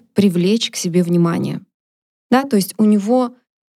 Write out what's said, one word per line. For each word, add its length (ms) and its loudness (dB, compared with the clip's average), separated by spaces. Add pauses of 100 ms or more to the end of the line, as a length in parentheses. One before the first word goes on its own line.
(140)
привлечь 580 0
к 40 -16
себе 280 0
внимание. 580 -2 (680)
Да, 140 2
то 120 -4
есть 220 -2
у 80 2
него 500 0 (420)